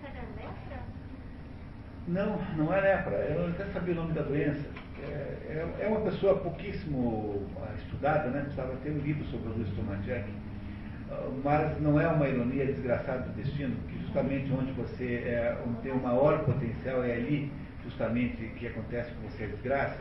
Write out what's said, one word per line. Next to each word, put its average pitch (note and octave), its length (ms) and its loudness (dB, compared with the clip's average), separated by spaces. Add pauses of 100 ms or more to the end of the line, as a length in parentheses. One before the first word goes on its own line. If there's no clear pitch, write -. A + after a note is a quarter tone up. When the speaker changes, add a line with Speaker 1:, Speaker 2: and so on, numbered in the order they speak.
Speaker 1:
Essa C#4 80 -8
era B3 140 -8 (100)
lepra? - 460 -10 (1300)
Speaker 2:
Não, G3 300 0 (180)
não D#3 180 4
é G3 60 6
lepra. G3 340 6
Eu E3+ 340 2
até F3+ 240 -2
sabia F3 220 0
o - 20 0
nome E3 160 0
da D3 100 2
doença. C#3+ 420 2 (380)
É, C#3+ 40 -6
é, D3 760 -4
é - 80 2
uma - 140 4
pessoa F#3+ 360 4
pouquíssimo, A#2 1080 -2 (160)
ah, G#2+ 160 -6
estudada, D3 500 2
né? C#3 140 0
Precisava B2+ 340 -4
ter D3 140 -4
um D3+ 80 0
livro D3 280 0
sobre A#2 220 -4
o G#2+ 60 -4
Luiz G2 200 0
Tomaszek. G2+ 500 -2 (840)
Ah, - 180 -4 (140)
mas D3 380 4
não D3+ 200 6
é E3 60 6
uma D#3 220 6
ironia B2+ 380 2
desgraçada A#2+ 560 0
do A2+ 100 -6
destino, B2 420 -2 (140)
que - 100 -6
justamente C3+ 540 0
onde B2+ 200 2
você A#2+ 540 -2
é, A#2 400 2
onde A#2 140 -2
tem C3 100 -2
o B2+ 100 2
maior C3+ 440 6
potencial B2 580 0
é A#2+ 120 2
ali, C#3+ 360 0 (320)
justamente, A#2 540 0 (200)
que A#2 120 -4
acontece A#2+ 460 -4
com G#2+ 140 -8
você A2 160 -6
a - 40 -4
desgraça C3 520 0